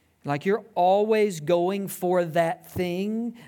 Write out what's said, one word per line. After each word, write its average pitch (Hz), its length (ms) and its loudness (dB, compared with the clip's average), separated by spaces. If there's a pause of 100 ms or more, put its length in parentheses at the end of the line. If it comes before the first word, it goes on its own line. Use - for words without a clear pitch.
(220)
Like 143 220 -4
you're 202 300 -2
always 202 680 2
going 180 480 0
for 180 380 0
that 165 440 -2
thing. 208 760 -4